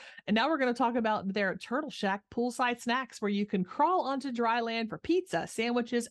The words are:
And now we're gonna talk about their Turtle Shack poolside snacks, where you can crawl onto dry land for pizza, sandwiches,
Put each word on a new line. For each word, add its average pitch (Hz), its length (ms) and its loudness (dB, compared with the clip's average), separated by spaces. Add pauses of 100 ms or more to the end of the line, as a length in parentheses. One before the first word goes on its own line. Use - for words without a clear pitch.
(280)
And 208 80 4
now 233 140 4
we're 320 80 2
gonna 247 160 2
talk 254 220 0
about 214 360 0
their 196 240 0
Turtle 269 360 -4
Shack 202 320 -2 (100)
poolside 240 480 0
snacks, 247 400 -2
where 208 80 0
you 202 160 2
can 202 180 0
crawl 330 380 2
onto 269 300 -2
dry 233 280 2
land 226 300 -2
for - 80 -6
pizza, 339 500 0
sandwiches, 240 640 0